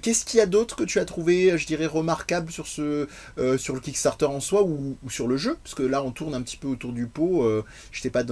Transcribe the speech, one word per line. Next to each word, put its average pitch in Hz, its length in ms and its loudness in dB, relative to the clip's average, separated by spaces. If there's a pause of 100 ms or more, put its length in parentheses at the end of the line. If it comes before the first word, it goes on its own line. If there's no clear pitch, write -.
qu'est-ce 226 240 2
qu'il 226 140 2
y - 20 10
a 208 40 8
d'autre 208 300 2
que - 80 -2
tu - 160 0
as 175 60 0
trouvé, 175 520 4
je 156 80 -2
dirais, 156 200 -2
remarquable 160 680 0
sur 160 160 -10
ce, 147 400 -2 (300)
euh, 131 200 2
sur 135 160 -4
le 131 60 -4
Kickstarter - 460 0
en 139 140 0
soi 202 240 4
ou, 139 400 -2
ou 127 60 -10
sur 117 180 -2
le 131 100 4
jeu ? 240 260 -2
Parce - 120 -14
que 143 80 -2
là, 135 200 0
on 127 80 -4
tourne 156 240 -6
un 123 60 -4
petit - 160 -10
peu 143 100 -8
autour 123 260 -4
du 120 140 -4
pot, 160 360 2
euh, 107 200 4 (280)
je - 100 -10
t'ai 127 80 -2
pas 123 220 0